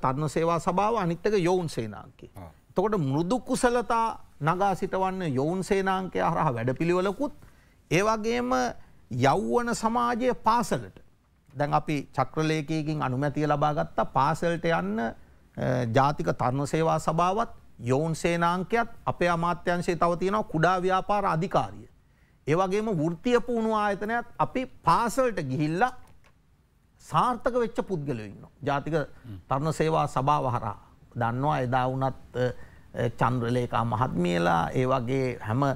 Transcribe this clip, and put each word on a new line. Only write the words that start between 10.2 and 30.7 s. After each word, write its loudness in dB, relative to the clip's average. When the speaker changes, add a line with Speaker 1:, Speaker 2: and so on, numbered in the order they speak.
Speaker 1:
පාසලට. 0
දැන් 0
අපි -2
චක්‍රලේඛයකින් -2
අනුමැතිය 0
ලබා 2
ගත්තා -2
පාසලට 0
යන්න, 0
අ, -2
ජාතික 4
තරුණ 0
සේවා 2
සභාවත් 0
යොවුන් 0
සේනාංකයත් 0
අපේ 2
අමාත්‍යංශයේ 0
තව 2
තියෙනවා 0
කුඩා 2
ව්‍යාපාර 2
අධිකාරිය. -2
ඒ 2
වගේම 0
වෘත්තීය 2
පුහුණු 0
ආයතනයත් 0
අපි 0
පාසලට 2
ගිහිල්ලා 0
සාර්ථක 0
වෙච්ච 0
පුද්ගලයෝ -4
ඉන්නවා. -16
ජාතික -2
තරුණ 0
සේවා 2
සභාව 2
හරහා. -4